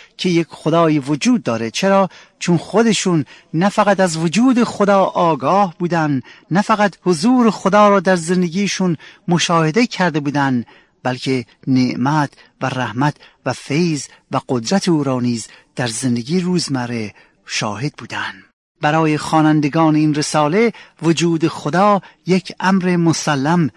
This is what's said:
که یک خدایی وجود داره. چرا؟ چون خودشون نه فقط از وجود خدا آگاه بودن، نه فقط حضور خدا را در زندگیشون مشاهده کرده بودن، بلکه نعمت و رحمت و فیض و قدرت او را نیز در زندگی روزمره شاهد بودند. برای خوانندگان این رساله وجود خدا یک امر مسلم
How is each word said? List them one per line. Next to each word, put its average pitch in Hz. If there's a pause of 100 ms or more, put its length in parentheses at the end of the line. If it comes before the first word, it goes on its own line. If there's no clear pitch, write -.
(160)
که -
یک 165
خدایی 160
وجود 151
داره. 113
چرا؟ 196 (300)
چون 175
خودشون 190 (300)
نه 180
فقط 196
از 175
وجود 220
خدا 196
آگاه 170
بودن، 156 (280)
نه 180
فقط 208
حضور 220
خدا 208
را 202
در 185
زندگیشون 180 (320)
مشاهده 170
کرده 165
بودن، 135 (380)
بلکه 127 (200)
نعمت 131 (300)
و 131
رحمت 127 (300)
و 135
فیض 151 (240)
و 135
قدرت 131
او 151
را 131
نیز 120 (300)
در 127
زندگی 120
روزمره 127 (320)
شاهد 113
بودند. - (360)
برای 151
خوانندگان 156
این 151
رساله 156 (300)
وجود 165
خدا 185 (240)
یک 180
امر 185
مسلم 156